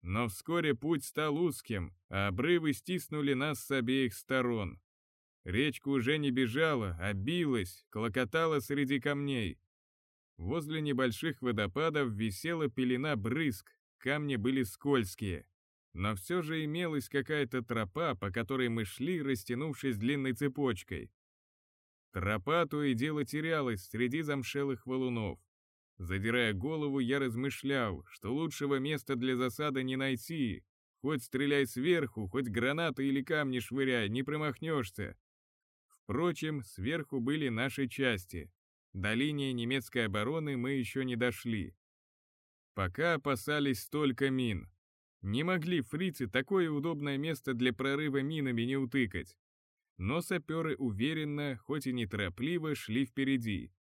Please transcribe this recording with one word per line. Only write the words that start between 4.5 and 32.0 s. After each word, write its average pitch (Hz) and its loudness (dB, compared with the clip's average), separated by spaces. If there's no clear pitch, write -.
Речка 127 0
уже 139 4
не 143 2
бежала, 123 2
а 101 0
билась, 123 0
клокотала 131 0
среди 139 0
камней. 139 -2
Возле 151 -2
небольших 135 0
водопадов 127 2
висела 135 0
пелена 127 2
брызг, 123 -2
камни 143 0
были 127 2
скользкие. 107 0
Но 101 0
всё 170 -2
же 156 -2
имелась 156 -2
какая-то 135 0
тропа, 120 -2
по 98 -4
которой 123 0
мы 117 0
шли, 156 -2
растянувшись 135 -2
длинной 131 0
цепочкой. 127 -2
Тропа 107 2
то 147 -2
и 139 4
дело 147 0
терялась 147 -2
среди 123 0
замшелых 139 -2
валунов. 123 -2
Задирая 107 0
голову, 143 -2
я 135 2
размышлял, 127 -2
что 107 -6
лучшего 143 0
места 139 -2
для 127 0
засады 131 0
не 131 -2
найти. 135 -2
Хоть 139 0
стреляй 139 2
сверху, 135 2